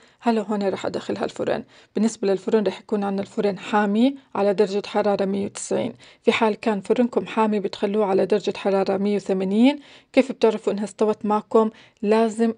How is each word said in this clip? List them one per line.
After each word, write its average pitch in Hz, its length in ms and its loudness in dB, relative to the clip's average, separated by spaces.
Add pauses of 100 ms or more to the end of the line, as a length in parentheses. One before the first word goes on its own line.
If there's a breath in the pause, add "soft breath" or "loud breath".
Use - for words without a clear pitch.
(200 soft breath)
هلا 226 220 0
هون 202 280 -2
رح 190 160 -4
أدخلها 208 400 -6
الفرن. - 380 -4 (320 soft breath)
بالنسبة 214 320 0
للفرن 202 400 0
رح 190 120 -4
يكون 208 240 -4
عنا 196 180 -4
الفرن 202 380 -4
حامي 214 560 2 (200 loud breath)
على 202 180 2
درجة 196 340 0
حرارة 202 380 0
مية 196 200 -2
وتسعين. - 480 -6 (280 soft breath)
في 240 100 0
حال 220 240 2
كان 208 260 -2
فرنكم 226 440 0
حامي 214 340 0
بتخلوه 202 460 -2
على 196 200 2
درجة 196 320 0
حرارة 196 400 0
مية 202 180 0
وثمانين. 202 640 2 (340 loud breath)
كيف 269 180 2
بتعرفوا 214 420 0
إنها 202 100 -4
استوت 208 420 -2
معكم؟ 214 440 2 (320 soft breath)
لازم 220 560 2